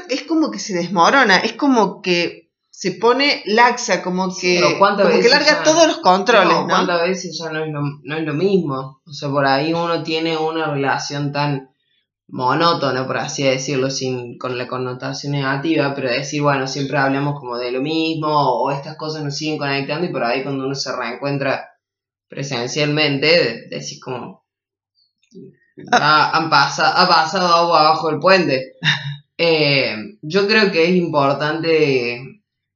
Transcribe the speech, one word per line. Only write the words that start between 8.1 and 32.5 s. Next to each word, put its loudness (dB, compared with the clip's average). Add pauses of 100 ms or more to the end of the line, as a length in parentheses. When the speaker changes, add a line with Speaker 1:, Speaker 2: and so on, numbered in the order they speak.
Speaker 2:
es -4
lo -4
mismo? -2
O -20
sea, -8
por 0
ahí 2
uno -2
tiene -2
una -2
relación -2
tan -4 (600)
monótona, 0
por -4
así -6
decirlo, 0
sin, -6
con -6
la -6
connotación -6
negativa, 0
pero -4
decir, -4
bueno, 0
siempre -4
hablamos 0
como -8
de -4
lo -2
mismo, -2
o 2
estas -8
cosas -8
nos -6
siguen -6
conectando, -4
y -6
por -4
ahí -2
cuando -4
uno -4
se -6
reencuentra -4 (600)
presencialmente, -2
de-, 0
decís -12
como, -12 (1500)
Speaker 1:
Ah. 6 (340)
Speaker 2:
"Ah, 2
han -2
pasa-, 2
ha 4
pasado 2
agua 4
abajo 2
del -2
puente". 2
Speaker 1:
<laughs> -4 (160)
Speaker 2:
Eh, 2 (240)
yo 0
creo 4
que 2
es 2
importante 0 (560)